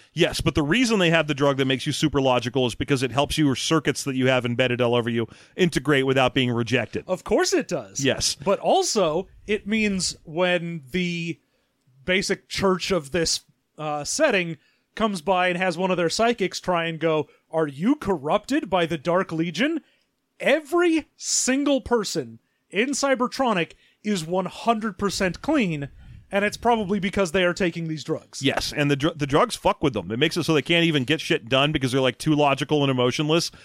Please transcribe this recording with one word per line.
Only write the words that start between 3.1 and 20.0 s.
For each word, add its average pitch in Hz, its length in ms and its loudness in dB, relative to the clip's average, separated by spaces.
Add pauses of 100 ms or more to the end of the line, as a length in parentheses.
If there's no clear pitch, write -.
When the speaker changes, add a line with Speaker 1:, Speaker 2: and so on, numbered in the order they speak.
Speaker 1:
helps 139 260 0
your 143 160 4
circuits 156 500 0
that 135 120 -4
you 127 120 2
have 127 180 2
embedded 120 340 0
all 120 140 2
over 120 160 0
you 117 180 -2 (280)
integrate 143 500 2
without 131 280 2
being 123 160 2
rejected. 117 560 -2
Speaker 2:
Of 180 180 -4
course 359 280 0
it 339 160 0
does. 135 340 -8
Speaker 1:
Yes. - 320 0
Speaker 2:
But 185 260 -2
also, 190 680 0 (180)
it 202 200 -4
means 202 580 -2
when 170 680 -2
the 170 480 -4 (680)
basic 185 440 -2
church 185 420 0
of 156 220 -2
this, 165 280 0 (360)
uh, 151 280 -6
setting 185 520 0 (380)
comes 208 260 -2
by 180 280 0
and 175 100 -2
has 185 200 0
one 185 120 0
of 185 60 2
their 165 140 0
psychics 220 480 0
try 170 280 -2
and 165 120 -6
go, 156 300 0 (220)
"Are 160 180 0
you 165 260 2
corrupted 202 760 -2
by 175 160 2
the 160 120 -4
Dark 175 320 0
Legion?" 175 500 -2 (600)